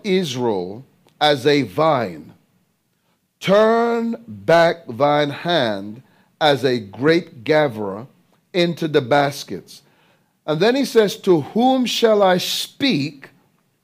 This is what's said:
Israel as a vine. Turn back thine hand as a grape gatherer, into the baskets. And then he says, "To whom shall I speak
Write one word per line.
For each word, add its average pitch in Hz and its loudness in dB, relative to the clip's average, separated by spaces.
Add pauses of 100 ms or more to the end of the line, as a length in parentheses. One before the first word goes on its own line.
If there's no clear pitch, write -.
Israel 123 -4 (360)
as 147 2
a 147 4
vine. 123 -2 (1080)
Turn 233 2
back 165 2
thine 147 0
hand 120 -4 (380)
as 143 2
a 123 0
grape 123 -2
gatherer, 117 -2 (460)
into 170 -2
the 151 0
baskets. 139 -4 (640)
And 156 -4
then 226 2
he 269 -2
says, 214 2
"To 175 2
whom 254 0
shall 214 2
I 185 4
speak - -4 (540)